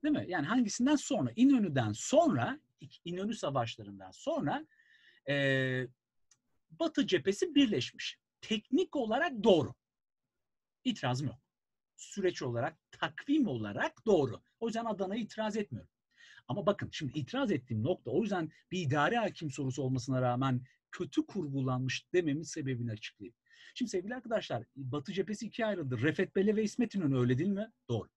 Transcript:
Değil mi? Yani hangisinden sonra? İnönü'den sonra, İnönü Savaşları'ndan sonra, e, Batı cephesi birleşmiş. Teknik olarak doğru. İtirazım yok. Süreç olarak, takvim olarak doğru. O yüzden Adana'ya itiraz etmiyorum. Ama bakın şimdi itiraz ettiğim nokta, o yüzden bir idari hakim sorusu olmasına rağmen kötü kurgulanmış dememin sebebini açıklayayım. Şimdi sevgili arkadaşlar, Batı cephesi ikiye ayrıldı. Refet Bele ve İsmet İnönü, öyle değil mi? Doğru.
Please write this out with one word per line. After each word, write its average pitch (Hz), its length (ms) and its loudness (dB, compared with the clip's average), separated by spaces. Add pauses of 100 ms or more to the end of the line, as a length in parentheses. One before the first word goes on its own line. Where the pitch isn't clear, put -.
Değil 294 120 2
mi? 107 120 -2
Yani 165 200 -2
hangisinden 247 480 2
sonra? 160 400 0
İnönü'den 202 560 4
sonra, 247 680 2 (460)
İnönü 185 280 -4
Savaşları'ndan 113 800 -4
sonra, 269 560 -2 (640)
e, 131 580 0 (840)
Batı 294 380 0
cephesi 202 480 0
birleşmiş. 208 640 2 (220)
Teknik 254 540 -2
olarak 254 480 0
doğru. 170 300 6 (1120)
İtirazım 143 440 -2
yok. - 120 -8 (580)
Süreç 185 440 -2
olarak, 123 360 -4 (140)
takvim 277 560 -2
olarak 123 580 -4
doğru. 180 360 4 (180)
O 233 80 -4
yüzden 226 180 -4
Adana'ya 196 360 -4
itiraz 214 360 -4
etmiyorum. 113 340 -8 (560)
Ama 165 180 -4
bakın 202 260 0
şimdi 147 280 -6
itiraz 240 320 -2
ettiğim 117 320 -2
nokta, 139 280 -2
o 156 100 2
yüzden 185 300 -2 (200)
bir 185 100 -2
idari 151 360 2
hakim 175 340 -2
sorusu 135 320 -4
olmasına 131 380 0
rağmen 127 420 2 (280)
kötü 240 340 -2
kurgulanmış 131 880 -2
dememin 165 300 2
sebebini 131 480 -4
açıklayayım. 104 440 -12 (420)
Şimdi 240 140 -4
sevgili 196 240 -4
arkadaşlar, 196 480 -4 (120)
Batı 139 380 -6
cephesi 196 320 -4
ikiye 220 220 -4
ayrıldı. 139 340 -2
Refet 156 340 0
Bele 202 200 4
ve 220 80 2
İsmet 214 320 -2
İnönü, 143 240 2
öyle 123 180 4
değil 175 120 2
mi? 202 220 -2 (180)
Doğru. 107 280 -2